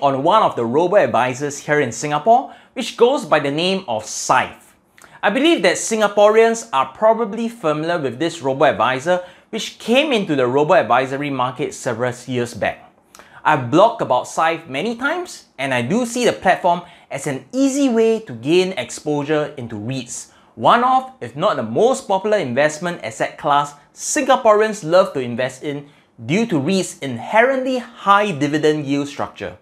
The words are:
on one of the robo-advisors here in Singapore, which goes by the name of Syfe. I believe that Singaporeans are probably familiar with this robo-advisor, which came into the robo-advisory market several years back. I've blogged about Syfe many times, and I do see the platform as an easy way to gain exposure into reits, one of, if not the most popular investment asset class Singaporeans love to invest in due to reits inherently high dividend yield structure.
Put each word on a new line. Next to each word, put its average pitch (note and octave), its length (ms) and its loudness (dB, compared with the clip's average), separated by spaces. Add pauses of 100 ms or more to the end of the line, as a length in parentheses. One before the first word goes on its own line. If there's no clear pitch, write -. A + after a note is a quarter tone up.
on C3+ 220 2
one G#3 180 4
of E3 140 0
the A#2+ 80 -2
robo-advisors C3+ 960 2
here D3 180 0
in B2 140 0
Singapore, A3+ 600 0 (200)
which - 240 -10
goes B3 280 2
by D#3 140 2
the C#3 140 -2
name F#3 340 -2
of B2+ 160 -4
Syfe. - 720 -2 (480)
I G#3 80 2
believe C#4 320 2
that E3+ 140 2
Singaporeans G#3+ 960 2
are C3+ 140 0
probably A3+ 600 0
familiar D#3+ 520 -2
with B2 180 -4
this D#3+ 240 -4
robo-advisor, C3+ 800 0 (280)
which - 280 -10
came C4+ 340 2
into E3+ 220 0
the B2+ 140 2
robo-advisory C#3 840 2
market C3 440 -4
several A#2+ 380 -4 (140)
years A#2+ 280 -4
back. - 380 -6 (520)
I've B2+ 260 2
blogged F3+ 300 4
about B2 240 -2
Syfe E3 420 -2
many F3+ 300 -6
times, D#4+ 480 -8 (140)
and C3+ 140 -4
I A#2+ 100 0
do G#3+ 240 0
see A#3+ 180 -4
the F#3+ 80 4
platform F3 500 0 (260)
as C#3+ 200 -8
an C3 240 -6
easy C4+ 360 2
way A3+ 300 2
to G#3+ 140 -12
gain E3+ 400 0
exposure D3 840 -4
into A2+ 200 -10
reits, A#2+ 540 -10 (240)
one F#3 300 4
of, C4 260 0 (120)
if A#2 120 -12
not E3 220 0
the B2+ 60 -4
most D#3+ 440 0
popular G#3 300 0
investment D3+ 680 -2
asset - 360 -6
class C#3+ 340 0 (220)
Singaporeans A3 880 2
love F3+ 300 2
to C#3 60 -4
invest B2 440 -6
in C#3+ 240 -8 (380)
due G3 180 2
to F3+ 160 -2
reits F3+ 380 -2
inherently B3 800 0
high G3+ 540 0
dividend D3+ 520 0
yield C#3+ 240 -2
structure. - 540 -10